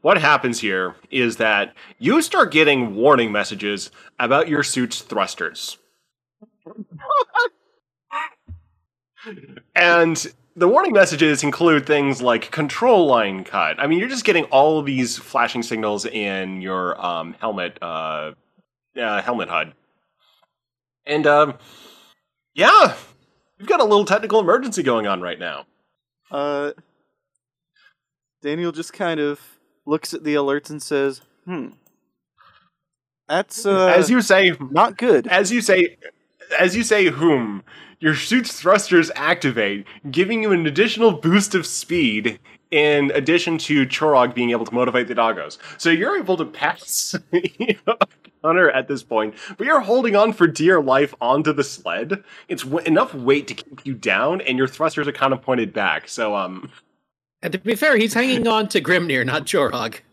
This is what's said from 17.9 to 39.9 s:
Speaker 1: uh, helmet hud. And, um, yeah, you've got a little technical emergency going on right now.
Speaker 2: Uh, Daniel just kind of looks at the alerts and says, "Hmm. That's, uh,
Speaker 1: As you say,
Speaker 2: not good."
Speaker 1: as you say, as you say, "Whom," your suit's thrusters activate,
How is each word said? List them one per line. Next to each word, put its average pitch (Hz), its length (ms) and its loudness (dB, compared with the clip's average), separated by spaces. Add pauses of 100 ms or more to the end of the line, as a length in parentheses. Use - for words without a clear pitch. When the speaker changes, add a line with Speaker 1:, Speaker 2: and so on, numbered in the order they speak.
Speaker 1:
uh, 107 220 -4
helmet 117 280 -6
hud. 82 240 -6 (1300)
And, 151 220 0
um, 147 260 4 (1000)
yeah, 240 400 6 (640)
you've 196 100 -18
got 359 100 2
a 262 40 6
little 208 220 4
technical 214 340 2
emergency 208 420 0
going 117 260 0
on 92 140 -2
right 90 180 -8
now. 78 260 -10 (680)
Speaker 2:
Uh, 143 400 -6 (1700)
Daniel 160 300 -4
just 156 200 -12
kind 170 280 -4
of 147 200 -4 (460)
looks 151 300 -4
at 156 80 -12
the 151 100 -2
alerts 143 380 -2
and 151 100 -12
says, 139 400 -4 (240)
"Hmm. 175 220 -10 (1600)
That's, 180 400 -4
uh, 190 280 4
Speaker 1:
As 185 140 4
you 247 120 4
say, 190 320 4 (180)
Speaker 2:
not 196 260 2
good." 196 300 4
Speaker 1:
as 190 240 2
you 240 100 0
say, 185 360 2 (600)
as 180 160 2
you 233 80 0
say, 208 260 2
"Whom," 131 540 0 (360)
your 156 160 0
suit's - 440 -2
thrusters 180 560 4
activate, 117 680 -2 (240)